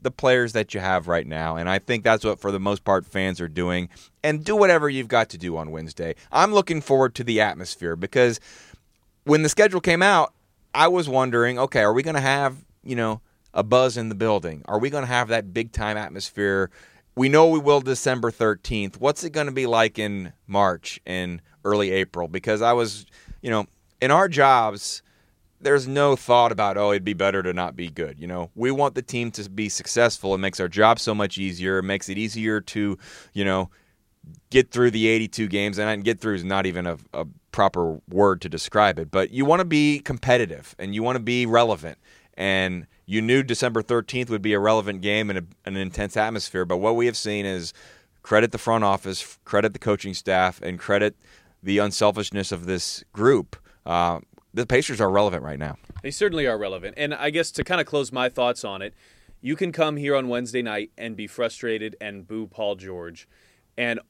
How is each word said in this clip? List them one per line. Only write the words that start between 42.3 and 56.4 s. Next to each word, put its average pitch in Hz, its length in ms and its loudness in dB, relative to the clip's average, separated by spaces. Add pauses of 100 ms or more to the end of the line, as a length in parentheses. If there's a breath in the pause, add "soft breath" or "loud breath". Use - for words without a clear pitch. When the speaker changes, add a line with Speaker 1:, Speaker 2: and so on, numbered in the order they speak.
Speaker 1:
And 92 480 0 (200)
you 107 160 -2
knew 127 220 4
December 117 380 -2
thirteenth 120 480 -2
would 107 120 -2
be 107 120 0
a 101 60 4
relevant 104 420 2
game 104 280 0
and 95 100 -4
a, 85 40 -6 (200)
an 95 140 -8
intense 95 400 -6
atmosphere. 107 480 -2
But 90 120 -2
what 110 200 2
we 120 80 2
have 117 100 0
seen 104 300 -4
is, 90 260 -6 (520 soft breath)
credit 110 280 4
the 117 60 -8
front 113 260 0
office, 98 640 -2
credit 104 260 2
the - 80 -12
coaching 98 340 -2
staff, 92 480 0
and 90 160 -8
credit 101 380 0 (480 soft breath)
the 98 140 0
unselfishness 101 720 0
of 85 140 -6
this - 380 -6 (100)
group. 110 420 2 (300 soft breath)
Uh, 85 340 0 (340)
the 117 120 -4
Pacers 127 340 0
are 101 100 2
relevant 95 340 2
right 73 160 -10
now. 76 180 -8 (240)
Speaker 2:
They 139 100 -10
certainly 165 360 -2